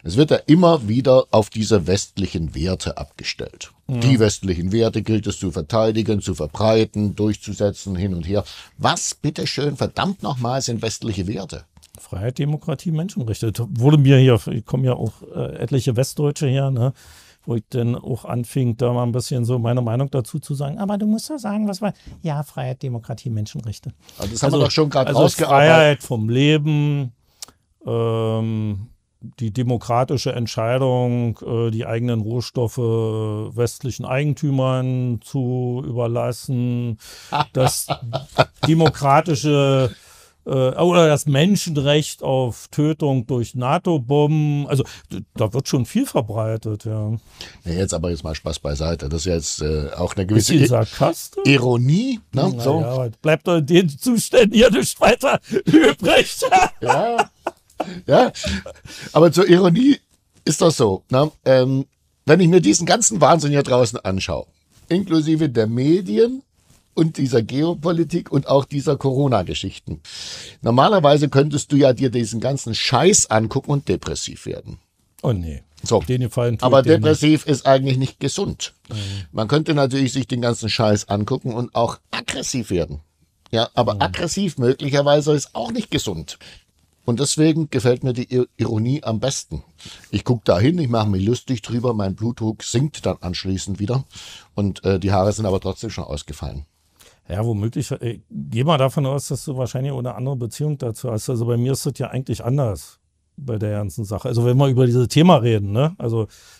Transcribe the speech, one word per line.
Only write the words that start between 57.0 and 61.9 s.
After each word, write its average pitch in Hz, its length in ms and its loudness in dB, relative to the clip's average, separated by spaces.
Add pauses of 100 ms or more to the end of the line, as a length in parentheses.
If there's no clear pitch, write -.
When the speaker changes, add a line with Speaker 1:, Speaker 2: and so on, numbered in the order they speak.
Speaker 1:
Ja. - 260 4 (800)
Aber 160 200 8
zur 175 160 4
Ironie 190 480 6 (480)
ist 156 160 -2
das 165 160 4
so, 98 340 2
ne? 139 200 2 (160)
Ähm, 131 400 4 (400)